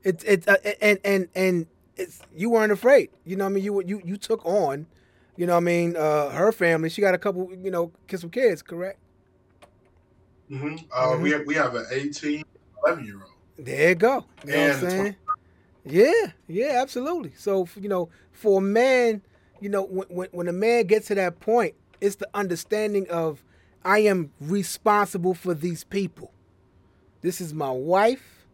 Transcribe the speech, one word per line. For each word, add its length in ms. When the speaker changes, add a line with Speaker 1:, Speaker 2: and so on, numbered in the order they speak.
Speaker 1:
It, 220
it, 220
uh, 160
a-, 200
and, 200
and, 320
and 320
it's, 240
you 140
weren't 220
afraid. 380
You 100
know 80
what 80
I 40
mean? 100
You, 200
you, 200
you 120
took 280
on, 420
you 100
know 80
what 40
I 80
mean, 320
uh, 320
her 240
family. 360
She 120
got 120
a 40
couple, 440
you 80
know, 220
ki-, 100
some 120
kids, 320
correct? 380
Speaker 2:
Mm-hmm. 260
Uh, 180
Speaker 1:
Mm-hmm. 120
Speaker 2:
we 80
have, 140
we 100
have 200
an 160
eighteen, 520
eleven-year-old. 460
Speaker 1:
There 300
you 60
go. 300
You 80
know 40
what 100
I'm 80
Speaker 2:
And 60
Speaker 1:
saying? 240
Yeah, 460
yeah, 340
absolutely. 540
So, 280
f-, 160
you 100
know, 200
for 280
a 20
man, 600
you 100
know, 140
when, 260
when, 220
when 160
a 60
man 320
gets 220
to 80
that 260
point, 340
it's 160
the 180
understanding 760
of, 340
"I 160
am 400
responsible 960
for 200
these 300
people. 480
This 200
is 120
my 180
wife. 840